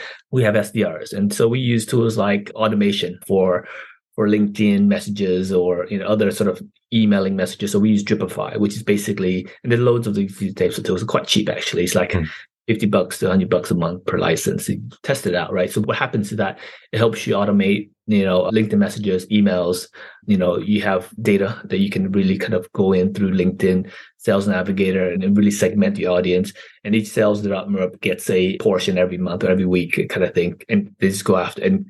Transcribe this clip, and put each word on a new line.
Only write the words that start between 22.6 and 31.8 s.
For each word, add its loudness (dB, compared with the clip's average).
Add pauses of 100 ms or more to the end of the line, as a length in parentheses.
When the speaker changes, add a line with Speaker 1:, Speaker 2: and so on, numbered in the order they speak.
Speaker 1:
go 2
in 2
through 0
LinkedIn 0 (260)
Sales 0
Navigator 0
and, -2
and 2
really 6
segment 2
the -2
audience. 2 (300)
And 0
each 0
sales 0
rep -2
gets -2
a 2
portion 0
every 0
month -4
or 2
every 2
week 0
kind -2
of 0
thing. -2 (120)
And 0
they 2
just -6
go 4
after -4
and, 2